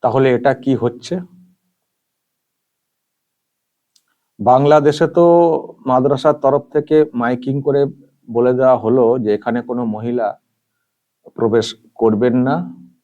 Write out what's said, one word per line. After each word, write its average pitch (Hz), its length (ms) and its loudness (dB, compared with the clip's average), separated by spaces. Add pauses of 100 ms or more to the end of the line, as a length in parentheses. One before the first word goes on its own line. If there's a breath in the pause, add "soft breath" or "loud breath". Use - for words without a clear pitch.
তাহলে 131 320 2
এটা 123 200 0
কি 131 200 -4
হচ্ছে? 120 400 -6 (3250)
বাংলাদেশে 143 680 2
তো 170 180 2 (640)
মাদ্রাসার 135 540 0
তরফ 139 220 0 (100)
থেকে 156 240 0 (180)
মাইকিং 123 480 -4
করে 143 200 0 (460)
বলে 123 260 0
দেওয়া 127 220 4
হলো 117 280 2 (140)
যে 107 160 -2
এখানে 113 280 -4
কোনো 123 220 -8
মহিলা 113 420 -6 (1080)
প্রবেশ 110 320 0 (280)
করবেন 113 420 0
না 131 200 -2 (480)